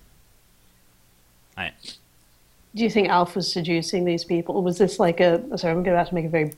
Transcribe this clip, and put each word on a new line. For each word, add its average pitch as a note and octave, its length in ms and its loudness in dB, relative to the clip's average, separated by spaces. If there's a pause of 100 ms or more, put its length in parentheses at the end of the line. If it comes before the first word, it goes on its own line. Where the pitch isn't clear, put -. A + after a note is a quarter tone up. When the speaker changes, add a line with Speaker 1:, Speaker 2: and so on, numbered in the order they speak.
(1600)
Speaker 1:
I F2+ 140 -8 (1040)
Speaker 2:
Do A3 80 -2
you A3 60 2
think G3 200 2
Alf F3 260 2
was F#3 160 -4
seducing E3+ 540 -2
these E3+ 180 0
people? E3+ 320 -2
Or G3+ 80 2
was F3 140 0
this F#3 220 2
like E3+ 200 2
a, F3 380 2
sorry, E3 160 -2
I'm F3 100 0
gonna F3+ 140 2
have F3 120 0
to F3+ 60 -4
make D#3+ 100 -2
a D#3+ 40 -6
very D#3 280 -2